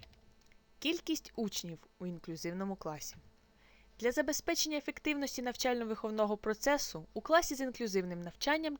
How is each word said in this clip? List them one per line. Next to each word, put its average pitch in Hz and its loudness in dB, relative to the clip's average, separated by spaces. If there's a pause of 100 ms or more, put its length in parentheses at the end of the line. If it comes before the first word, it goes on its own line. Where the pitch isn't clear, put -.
(800)
Кількість 320 -4
учнів 185 -4 (120)
у 180 -8
інклюзивному 175 -4
класі. 151 -8 (840)
Для 240 2
забезпечення 302 2
ефективності 285 -2
навчально-виховного 220 2
процесу 220 2
у - -6
класі 330 6
з 262 -2
інклюзивним 190 0
навчанням 294 0